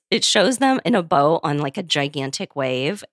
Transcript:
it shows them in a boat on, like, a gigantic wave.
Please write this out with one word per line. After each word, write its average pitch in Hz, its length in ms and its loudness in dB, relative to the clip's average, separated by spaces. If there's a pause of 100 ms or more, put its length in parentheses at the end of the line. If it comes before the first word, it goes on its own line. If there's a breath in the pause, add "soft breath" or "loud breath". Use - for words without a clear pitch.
it 208 140 0
shows 220 340 4
them 262 280 2
in 240 100 2
a 185 80 2
boat 160 400 2
on, 147 160 -2
like, 147 180 -4
a - 60 -6
gigantic 143 720 -4
wave. 131 580 -4